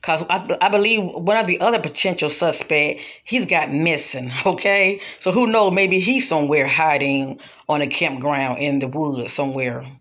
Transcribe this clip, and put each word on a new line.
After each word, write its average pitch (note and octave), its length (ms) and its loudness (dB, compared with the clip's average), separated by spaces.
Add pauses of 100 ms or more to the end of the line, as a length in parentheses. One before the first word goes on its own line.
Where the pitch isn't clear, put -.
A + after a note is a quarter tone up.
'Cause D#3+ 260 -2
I, F3+ 320 -2
I F#3+ 80 4
believe G#3 360 2
one F3 320 0
of A3 100 2
the F3 140 0
other A3 180 4
potential D#3+ 500 -2
suspect, D3+ 720 0 (240)
he's A3+ 220 -2
got E3 260 0
missing, C#3+ 680 -2
<laughs> - 80 -2
okay? G3 540 2 (200)
So F#3 120 0
who A#3 140 4
knows? G#3+ 260 4
Maybe F#3+ 280 4
he's B3 280 0
somewhere D3 380 2
hiding C#3 720 0 (300)
on D3 140 2
a C#3+ 40 0
campground C#3 720 -2
in C#3 220 0
the C3 80 -2
woods C#3 440 -4
somewhere. C3 520 -4 (160)